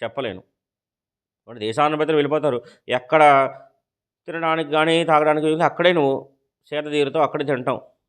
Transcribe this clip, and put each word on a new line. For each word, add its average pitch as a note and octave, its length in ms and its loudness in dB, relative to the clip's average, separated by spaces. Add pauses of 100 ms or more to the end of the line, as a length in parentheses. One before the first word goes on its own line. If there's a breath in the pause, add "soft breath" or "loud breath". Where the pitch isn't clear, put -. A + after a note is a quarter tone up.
చెప్పలేను." A2 380 -8 (1040)
వాడు A#2 100 -16
దేశాన్ని D3 400 -2
బట్టి D#3 160 0
వెళ్ళిపోతారు, C#3+ 480 -2 (260 loud breath)
ఎక్కడ C3+ 680 4 (720)
తినడానికి D#3+ 440 -4
కానీ E3 340 2
తాగడానికి D3+ 460 2
కానీ D#3+ 120 0
అక్కడే F3 300 2
నువ్వు C3+ 360 0 (420)
సేద D3+ 200 -6
తీరుతావు, D3 340 0
అక్కడే D3 200 -4
తింటావు. C3 500 -4 (160)